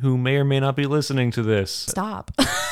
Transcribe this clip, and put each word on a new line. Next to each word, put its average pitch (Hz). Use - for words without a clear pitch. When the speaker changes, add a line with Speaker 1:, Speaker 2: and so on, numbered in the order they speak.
Speaker 1:
who 131
may 127
or 139
may 139
not 135
be 143
listening 135
to 120
this. 107
Speaker 2:
Stop. -
<laughs> -